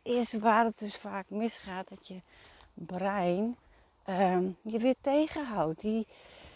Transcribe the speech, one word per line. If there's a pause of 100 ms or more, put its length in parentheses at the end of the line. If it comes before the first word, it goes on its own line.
is
waar
het
dus
vaak
misgaat:
dat
je (540)
brein, (460)
ehm, (120)
je
weer
tegenhoudt.
Die, (500)